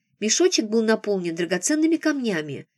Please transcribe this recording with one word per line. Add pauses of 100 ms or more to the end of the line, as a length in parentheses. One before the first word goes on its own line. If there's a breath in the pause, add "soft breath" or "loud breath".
(220)
Мешочек
был
наполнен
драгоценными
камнями,